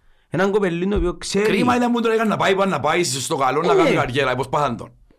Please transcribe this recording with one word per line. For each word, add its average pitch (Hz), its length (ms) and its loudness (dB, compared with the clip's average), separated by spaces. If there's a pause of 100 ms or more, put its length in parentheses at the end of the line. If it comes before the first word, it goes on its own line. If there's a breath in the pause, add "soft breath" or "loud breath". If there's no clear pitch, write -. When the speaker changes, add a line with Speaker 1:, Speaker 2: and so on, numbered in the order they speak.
(300)
Speaker 1:
έναν 190 220 0
κοπελίν 190 380 0
το 208 60 0
οποίο 175 220 -2
ξέρει. 202 280 -4
Speaker 2:
Κρίμα 240 300 2
ήταν 240 160 0
που 240 100 0
τον 220 100 0
έκανε 220 180 0
να 170 80 -2
πάει, 180 180 2
να 185 240 0
πάει 160 240 0
στο 135 320 -4
καλό, 135 260 0
να 175 120 2
Speaker 1:
Ε, - 20 4
Speaker 2:
κάνει 339 140 4
Speaker 1:
ναι. 202 60 2
Speaker 2:
καριέρα, 135 360 0
όπως 127 180 -4
πάθαν 139 280 -2
τον. 87 140 -14 (280)